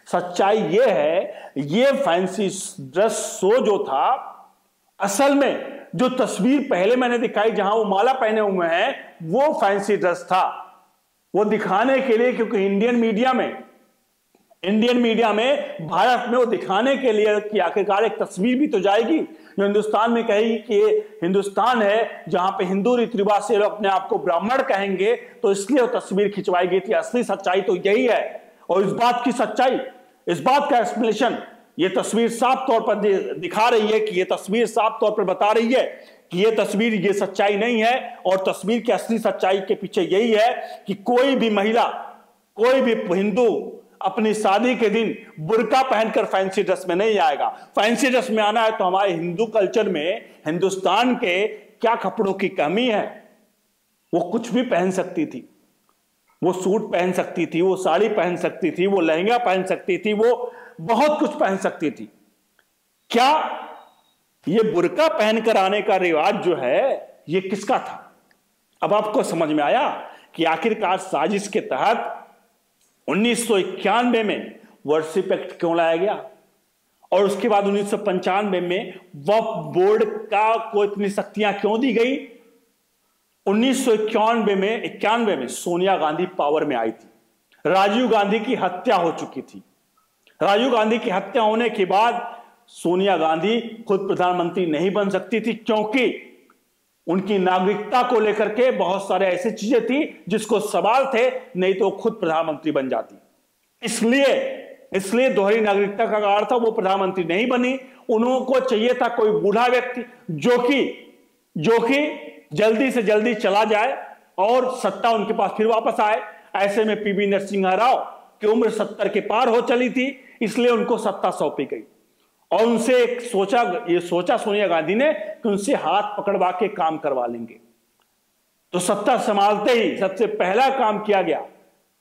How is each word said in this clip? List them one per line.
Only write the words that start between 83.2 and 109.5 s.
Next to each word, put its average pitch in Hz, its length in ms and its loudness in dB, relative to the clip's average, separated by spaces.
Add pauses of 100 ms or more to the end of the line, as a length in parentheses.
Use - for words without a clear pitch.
उन्नीस 233 380 2
सौ 233 80 4
इक्यानवे 214 640 2
में, 202 280 -2
इक्यानवे 208 540 -2
में 127 100 -6
सोनिया 175 500 -2
गांधी 156 300 -2
पावर 151 380 0
में 143 120 -2
आई 113 140 -2
थी, - 200 -14 (560)
राजीव 208 420 2
गांधी 202 320 2
की 233 140 -2
हत्या 190 420 0
हो 170 160 0
चुकी 139 300 -10
थी। - 200 -20 (800)
राजीव 208 280 2
गांधी 226 280 2
की 233 120 -6
हत्या 196 320 -2
होने 226 260 2
के 214 160 0
बाद 220 580 0 (260)
सोनिया 185 480 0
गांधी 175 720 -2
खुद 196 120 2
प्रधानमंत्री 180 640 -2
नहीं 160 240 0
बन 196 180 0
सकती 196 320 -2
थी, 220 140 -4
क्योंकि 214 720 -2 (800)
उनकी 190 300 0
नागरिकता 185 640 0
को 247 180 2
लेकर 208 280 0
के 247 220 2
बहुत 196 380 -2
सारे 190 180 0
ऐसी 185 240 -2
चीजें 220 360 0
थी - 420 -2
जिसको 214 320 0
सवाल 208 540 0
थे, 247 180 2 (240)
नहीं 185 180 2
तो 190 160 0
खुद 220 220 -2
प्रधानमंत्री 160 600 -2
बन 139 160 -2
जाती। 113 300 -6 (640)
इसलिए, 240 420 2 (680)
इसलिए 226 360 0
दोहरी 208 320 2
नागरिकता 202 460 0
का 208 140 0
कारण 208 240 2
था, 247 120 0
वो 233 140 0
प्रधानमंत्री 190 540 0
नहीं 185 240 0
बनी। 254 320 0 (280)
उनको 247 520 0
चाहिए 233 340 0
था 247 140 0
कोई 220 220 0
बूढ़ा 202 360 2